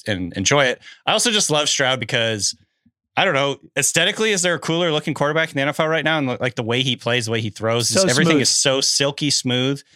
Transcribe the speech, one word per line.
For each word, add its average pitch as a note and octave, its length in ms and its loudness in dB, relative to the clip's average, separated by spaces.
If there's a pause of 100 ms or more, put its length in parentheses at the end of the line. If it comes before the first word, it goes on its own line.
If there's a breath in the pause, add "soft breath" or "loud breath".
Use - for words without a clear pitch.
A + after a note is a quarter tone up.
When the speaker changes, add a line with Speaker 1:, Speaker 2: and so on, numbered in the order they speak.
Speaker 1:
and F#2 260 -4
enjoy C3 320 2
it. B2 160 -2 (240 loud breath)
I E3+ 60 0
also G#3+ 200 2
just G#3 180 0
love D3 180 0
Stroud C3 320 0
because, A2+ 560 -2 (600)
I E3 80 4
don't F#3 80 2
know, C#3 260 0 (160)
aesthetically, G3+ 560 0
is F3+ 120 0
there F3+ 100 2
a D#3 60 -2
cooler E3 320 0
looking D3+ 220 -2
quarterback D3 360 -2
in D3 60 -16
the C#3 60 0
N C#3+ 80 0
F D3 100 -4
L D#3+ 80 0
right D#3 180 0
now? D#3 140 2
And, B2 200 -2
like, B2 160 -2
the B2+ 80 -4
way A#2+ 200 0
he B2+ 120 0
plays, A#2+ 300 0
the G#2+ 60 -4
way A2+ 100 0
he A2 80 -6
throws, A2+ 400 -2
Speaker 2:
So - 60 -2
Speaker 1:
just F#3+ 140 4
everything D#3 240 4
Speaker 2:
smooth. C#3+ 100 4
Speaker 1:
is A2 60 2
so C3+ 300 0
silky C#3+ 500 0
smooth. C3 520 -2 (140 soft breath)